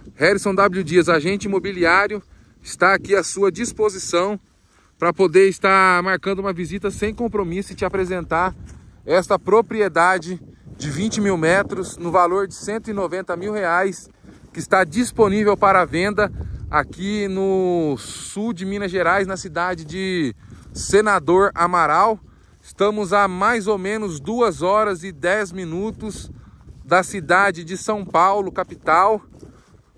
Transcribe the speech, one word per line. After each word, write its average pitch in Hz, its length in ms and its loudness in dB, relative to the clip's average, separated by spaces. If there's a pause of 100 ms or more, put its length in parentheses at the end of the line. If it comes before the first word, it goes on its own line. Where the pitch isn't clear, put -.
(160)
Harrison 196 400 2
W 190 280 2
Dias, 160 240 2
agente 180 380 0
imobiliário, 190 800 0 (380)
está - 320 2
aqui 190 220 0
à 180 80 2
sua 196 280 0
disposição 196 880 -2 (580)
pra 170 160 0
poder 190 340 6
estar 190 560 4
marcando 190 360 -2
uma 196 120 -4
visita 180 380 -6
sem 208 240 -4
compromisso 196 580 -4
e 180 40 -14
te 196 100 -4
apresentar 180 720 -2 (500)
esta 180 320 2
propriedade 185 1040 2 (340)
de 147 140 -8
vinte 208 320 -4
mil 196 160 2
metros, 185 600 0
no 170 140 -6
valor 180 360 4
de 165 80 -16
cento 220 340 -8
e 214 40 -8
noventa 185 420 -6
mil 196 180 -6
reais, 185 560 -2 (420)
que - 80 -10
está 190 240 4
disponível 208 720 2
para 196 300 4
venda 190 460 -2 (380)
aqui 202 580 -4
no 185 680 0
sul - 560 -8
de 180 120 -8
Minas 202 260 -6
Gerais, 185 340 0
na 190 120 -6
cidade 170 480 -6
de 170 500 -4 (380)
Senador 190 840 2
Amaral. 175 640 2 (420)
Estamos 208 520 -2
a 202 140 4
mais 196 380 0
ou 208 120 0
menos 190 420 -6
duas 196 420 -2
horas 196 420 0
e 190 80 -10
dez 175 400 -2
minutos 190 760 -10 (540)
da 170 180 2
cidade 180 640 0
de 170 140 -10
São 214 260 -6
Paulo, 185 480 0
capital, 185 720 0 (760)